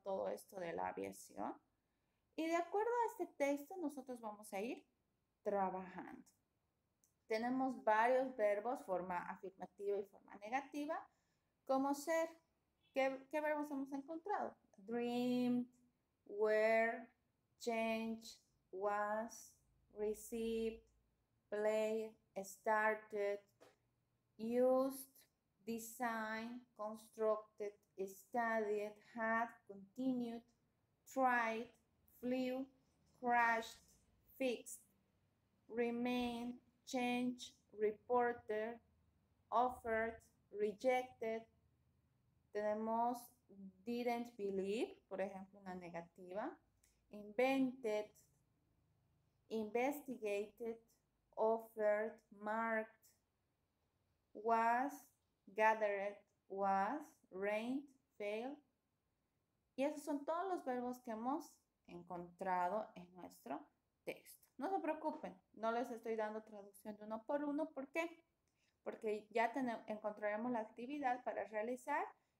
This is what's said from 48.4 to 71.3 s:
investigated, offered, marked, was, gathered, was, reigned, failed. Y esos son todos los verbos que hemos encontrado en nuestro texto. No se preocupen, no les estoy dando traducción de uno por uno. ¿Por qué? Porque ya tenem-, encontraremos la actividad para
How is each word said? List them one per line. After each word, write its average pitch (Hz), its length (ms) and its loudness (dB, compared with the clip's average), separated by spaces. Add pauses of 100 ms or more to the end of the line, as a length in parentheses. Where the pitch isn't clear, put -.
investigated, 226 1300 -2 (580)
offered, 220 760 2 (280)
marked, 220 560 -2 (1400)
was, 233 600 4 (640)
gathered, 208 640 4 (320)
was, 196 520 2 (300)
reigned, 220 540 -2 (320)
failed. 220 400 -6 (1200)
Y 262 80 2
esos 294 200 -2
son 285 200 -4
todos 349 240 -2
los 349 160 -4
verbos 247 360 -4
que 240 100 -10
hemos 247 420 -4 (340)
encontrado 180 1080 -2
en 180 200 -18
nuestro - 500 -12 (400)
texto. - 340 -12 (180)
No 294 140 -4
se 392 80 2
preocupen, 302 640 -4 (140)
no 220 180 0
les 247 180 0
estoy 226 260 -4
dando 214 260 -2
traducción 208 540 -14
de 214 80 -16
uno 220 200 -6
por 294 180 0
uno. 294 280 0
¿Por 269 180 -8
qué? 330 340 -4 (640)
Porque 214 460 -4
ya 226 220 2
tenem-, 247 340 -2
encontraremos 214 640 -2
la 226 80 0
actividad 254 640 -4
para 202 200 -2